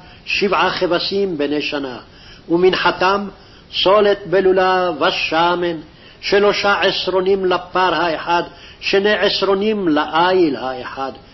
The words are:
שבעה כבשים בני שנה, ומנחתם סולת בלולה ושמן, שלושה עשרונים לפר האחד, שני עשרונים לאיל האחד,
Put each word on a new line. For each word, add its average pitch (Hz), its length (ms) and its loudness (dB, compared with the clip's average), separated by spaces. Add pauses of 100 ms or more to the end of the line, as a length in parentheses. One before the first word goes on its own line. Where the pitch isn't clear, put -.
(240)
שבעה 180 460 0
כבשים 180 680 -2
בני 147 240 -2
שנה, 135 360 -6 (500)
ומנחתם 180 800 2 (440)
סולת 202 540 4
בלולה 185 640 2 (100)
ושמן, 175 760 0 (440)
שלושה 202 600 2
עשרונים 190 640 0
לפר 180 500 0
האחד, 170 480 -2 (380)
שני 196 320 0
עשרונים 196 760 0
לאיל 160 680 2
האחד, 127 560 -8 (220)